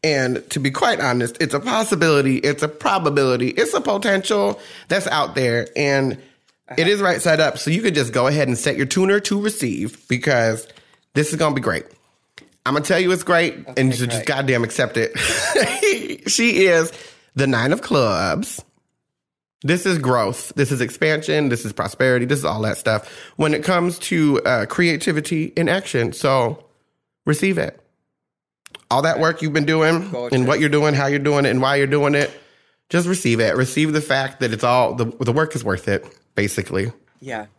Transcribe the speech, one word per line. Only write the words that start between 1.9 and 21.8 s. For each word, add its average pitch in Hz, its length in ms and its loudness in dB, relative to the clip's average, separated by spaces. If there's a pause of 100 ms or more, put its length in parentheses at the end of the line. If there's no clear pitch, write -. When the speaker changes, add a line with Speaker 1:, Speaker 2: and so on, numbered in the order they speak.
Speaker 1:
it's - 260 -2
a 151 60 -2
probability, 143 800 0
it's - 240 0
a 381 80 0
potential 202 800 -2 (280)
that's 185 180 -2
out - 280 -2
there. 120 400 0
And 135 380 2 (560)
Speaker 2:
Uh-huh. 127 80 -16
Speaker 1:
it 165 100 2
is 202 140 2
right 185 220 0
side 156 180 4
up. 151 160 2
So - 140 -2
you 175 100 0
could 214 140 0
just 127 180 0
go 127 140 2
ahead 147 200 2
and 123 120 0
set - 180 0
your 139 100 0
tuner 190 340 2
to 202 200 -2
receive 123 680 -4
because 120 600 0 (460)
this 151 160 0
is 165 60 -4
gonna 151 180 0
be - 80 -2
great. 90 240 -4 (800)
I'm 131 80 0
gonna 151 100 0
tell 175 160 2
you 185 100 2
it's 180 140 0
great, 170 300 2 (220)
and 131 120 4
Speaker 2:
Okay, 131 40 2
Speaker 1:
so 123 140 0
just 117 120 -4
Speaker 2:
great. - 80 -6
Speaker 1:
goddamn 131 380 0
accept 117 340 -2
it. 110 140 -2 (1080)
<laughs> - 80 -8
She 226 360 4
is 165 260 4 (420)
the 135 120 0
Nine 127 260 0
of 226 80 -2
Clubs. 98 840 -2 (1000)
This 175 240 0
is 180 120 2
growth. 127 560 0
This 127 160 0
is 131 100 -2
expansion. 151 680 0
This 120 160 -2
is 101 80 -8
prosperity. 123 540 0